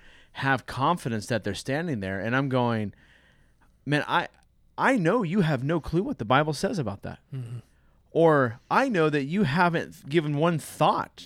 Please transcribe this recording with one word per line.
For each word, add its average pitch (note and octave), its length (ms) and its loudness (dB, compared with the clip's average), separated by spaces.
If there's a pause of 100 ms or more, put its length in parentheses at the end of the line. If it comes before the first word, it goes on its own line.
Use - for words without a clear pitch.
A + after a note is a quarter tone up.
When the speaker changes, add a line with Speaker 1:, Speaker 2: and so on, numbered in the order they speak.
(340)
Speaker 1:
have C3+ 300 -2
confidence B2+ 640 -2
that A2 180 -2
they're G2+ 100 -4
standing C#3+ 460 -4
there, F#2+ 200 -4
and A2+ 140 -2
I'm C#3 140 0
going, A#2 460 0 (880)
"Man, C#3+ 240 0
I, D#3+ 200 0 (500)
I A3+ 180 4
know G3+ 260 2
you F#3 200 0
have D3 200 0
no D#3 180 0
clue E3+ 220 -2
what C#4 160 -6
the B2 60 -6
Bible D3 300 2
says G3+ 240 -4
about G#2 240 -6
that." F2+ 160 -12 (160)
Speaker 2:
Mm-hmm. B2 240 -10 (540)
Speaker 1:
Or, C#3+ 480 4 (100)
"I B3 180 2
know D#3+ 220 2
that D3 140 0
you F3+ 180 0
haven't E3 640 0
given D3 300 0
one E3 200 2
thought - 680 0